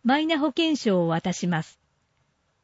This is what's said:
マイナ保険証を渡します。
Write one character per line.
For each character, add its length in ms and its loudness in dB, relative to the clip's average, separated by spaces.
マ 180 2
イ 60 0
ナ 120 0
保 100 0
険 280 0
証 280 2
を 40 0
渡 260 -2
し 120 -6
ま 160 -2
す。 160 -16